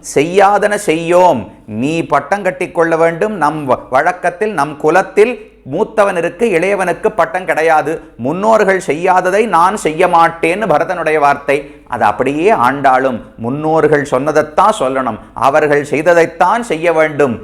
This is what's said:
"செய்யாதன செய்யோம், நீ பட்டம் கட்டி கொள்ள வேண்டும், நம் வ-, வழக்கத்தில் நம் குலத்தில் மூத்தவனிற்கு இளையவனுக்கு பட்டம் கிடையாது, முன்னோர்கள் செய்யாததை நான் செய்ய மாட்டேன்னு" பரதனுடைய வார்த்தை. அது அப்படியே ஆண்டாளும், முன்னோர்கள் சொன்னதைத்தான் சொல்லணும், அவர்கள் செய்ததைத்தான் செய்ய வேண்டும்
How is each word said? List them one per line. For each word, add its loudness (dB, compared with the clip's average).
"செய்யாதன 2
செய்யோம், 2
நீ -4
பட்டம் -2
கட்டி -4
கொள்ள 0
வேண்டும், 0
நம் -2
வ-, 2
வழக்கத்தில் -2
நம் -4
குலத்தில் 0
மூத்தவனிற்கு -2
இளையவனுக்கு 0
பட்டம் -4
கிடையாது, 0
முன்னோர்கள் 0
செய்யாததை 0
நான் 2
செய்ய 0
மாட்டேன்னு" 0
பரதனுடைய 0
வார்த்தை. -2
அது -4
அப்படியே 0
ஆண்டாளும், 2
முன்னோர்கள் 0
சொன்னதைத்தான் 0
சொல்லணும், -2
அவர்கள் 2
செய்ததைத்தான் 2
செய்ய -2
வேண்டும் 0